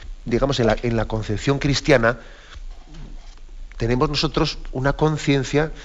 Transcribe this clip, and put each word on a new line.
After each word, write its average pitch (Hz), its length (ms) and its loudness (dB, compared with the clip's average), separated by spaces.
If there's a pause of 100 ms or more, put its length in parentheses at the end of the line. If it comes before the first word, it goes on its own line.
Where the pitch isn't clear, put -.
(240)
digamos, 123 340 2
en 120 80 4
la, 110 160 4
en 117 140 0
la 110 100 0
concepción 110 540 0
cristiana 127 580 4 (1600)
tenemos 123 320 2
nosotros 151 500 -2 (140)
una 135 220 0
conciencia 147 760 2 (140)